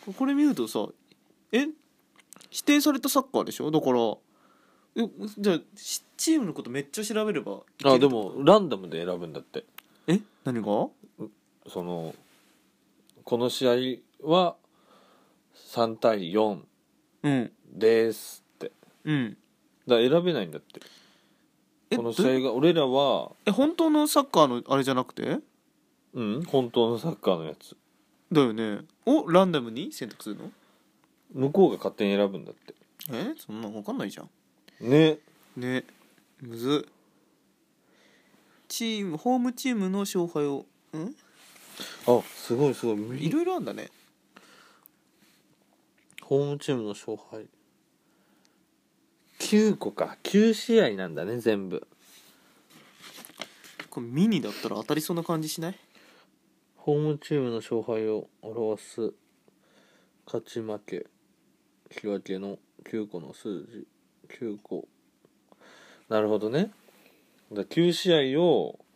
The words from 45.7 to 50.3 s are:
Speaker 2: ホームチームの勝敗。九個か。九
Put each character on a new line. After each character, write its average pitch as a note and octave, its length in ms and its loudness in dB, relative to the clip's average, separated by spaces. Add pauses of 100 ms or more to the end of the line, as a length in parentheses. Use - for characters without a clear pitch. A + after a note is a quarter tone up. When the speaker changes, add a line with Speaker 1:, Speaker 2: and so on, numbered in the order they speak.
Speaker 2:
ホ C#3 200 0
ー C#3+ 100 -4
ム C#3+ 60 -6
チ D3 140 -4
ー C3 40 0
ム A2+ 60 -4
の G#2 60 -6
勝 G#2 280 -10
敗。 A2 300 -18 (1900)
九 G#3+ 360 4
個 - 180 -6
か。 - 300 -4
九 A3 300 4